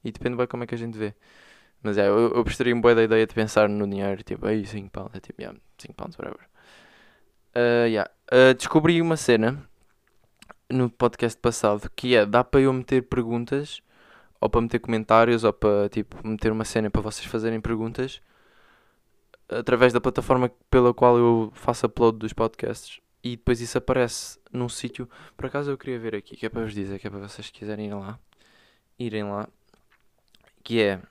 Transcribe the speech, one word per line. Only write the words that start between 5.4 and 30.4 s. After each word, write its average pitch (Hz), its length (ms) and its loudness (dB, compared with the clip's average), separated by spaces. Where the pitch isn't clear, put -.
cinco - 160 -20
pounds, - 240 -14
whatever." - 300 -14
Ah, 120 320 2
yeah. 110 240 0
Ah, 131 220 8
descobri 165 480 2
uma 165 160 0
cena 120 440 0
no 127 200 0
podcast 117 500 -2
passado, 107 560 -2
que 123 200 0
é, 107 100 6
dá 117 180 2
para 139 180 4
eu 135 120 2
meter 127 300 0
perguntas, 120 760 -4
ou - 80 0
para 117 120 2
meter 117 180 -2
comentários, 113 640 2
ou 107 100 2
para, 104 360 0
tipo, - 380 -10
meter 110 240 -2
uma 110 140 -4
cena 110 240 -2
para 110 120 -2
vocês 107 260 -10
fazerem 113 340 -4
perguntas, 117 600 -6
através 120 440 2
da 117 80 2
plataforma 127 480 0
pela 123 240 6
qual 123 240 6
eu 117 380 4
faço - 300 -4
upload 113 320 2
dos 110 160 -8
podcasts. - 680 -6
E 120 120 -8
depois 117 260 -2
isso 117 160 -6
aparece - 640 -2
num 123 140 -4
sítio, - 380 -12
por - 100 -12
acaso 143 240 -6
eu 135 80 -4
queria 127 220 -8
ver 110 160 -8
aqui, 104 200 -12
que - 100 -12
é 110 40 -4
para 113 140 -6
vos 107 100 -8
dizer, 98 260 -8
que - 80 -14
é - 20 -8
para 101 100 -14
vocês 101 300 -16
quiserem 107 380 -10
ir 101 60 -10
lá, 101 260 -12
irem 110 260 -6
lá, 101 240 -8